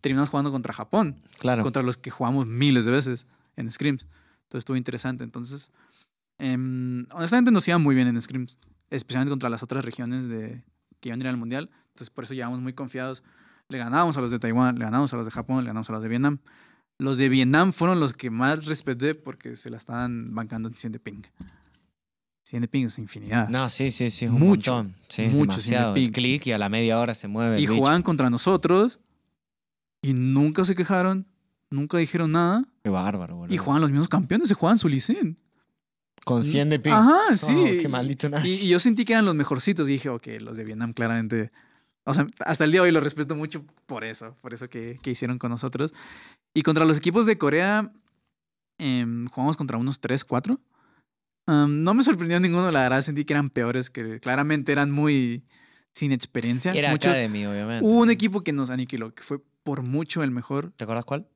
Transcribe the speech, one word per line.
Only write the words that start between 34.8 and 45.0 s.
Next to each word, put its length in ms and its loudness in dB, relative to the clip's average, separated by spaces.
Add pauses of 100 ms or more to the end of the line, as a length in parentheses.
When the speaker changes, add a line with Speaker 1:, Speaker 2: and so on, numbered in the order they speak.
Speaker 1:
Lee 120 2
Sin. 360 0 (880)
Speaker 2:
Con 180 2
cien 260 2
de 120 2
ping. 120 2
Speaker 1:
Ajá, 240 8 (160)
Speaker 2:
Oh, 40 4
Speaker 1:
sí. 440 4
Speaker 2:
qué 80 -2
maldito 400 -4
nazi. 200 0
Speaker 1:
Y, 180 0
y 40 2
yo 100 6
sentí 240 2
que 80 0
eran 120 4
los 120 4
mejorcitos 520 0
y 40 0
dije, 160 -4
"Ok, 180 -8 (140)
los 160 -14
de 80 -10
Vietnam 280 -8
claramente". 600 -2 (520)
O 100 -2
sea, 120 2 (140)
hasta 240 0
el 80 4
día 80 6
de 80 6
hoy 40 6
los 100 4
respeto 340 -4
mucho 280 -10 (220)
por 180 -10
eso, 360 -12
por 140 -14
eso 160 -14
que, 320 -12